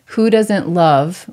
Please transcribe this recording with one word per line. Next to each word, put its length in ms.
who 260
doesn't 380
love, 640